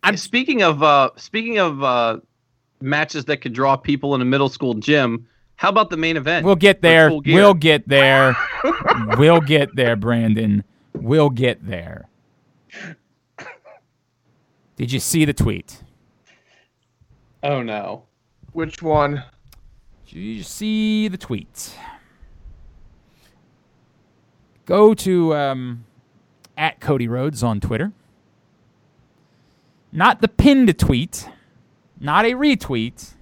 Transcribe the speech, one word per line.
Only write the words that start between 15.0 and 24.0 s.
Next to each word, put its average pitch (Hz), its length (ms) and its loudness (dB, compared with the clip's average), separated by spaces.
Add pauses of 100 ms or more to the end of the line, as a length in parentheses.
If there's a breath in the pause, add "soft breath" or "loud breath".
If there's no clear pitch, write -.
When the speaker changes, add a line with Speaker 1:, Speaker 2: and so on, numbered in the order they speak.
Speaker 1:
the 147 80 -2
tweet? - 480 -6 (1600)
Speaker 2:
Oh, 143 220 -4
no. 107 400 -10 (500)
Speaker 3:
Which 160 300 -10
one? 147 400 0 (840)
Speaker 1:
Did - 140 -20
you 107 240 -12
see 214 640 -4
the 185 100 -8
tweet? - 560 -12 (3000 loud breath)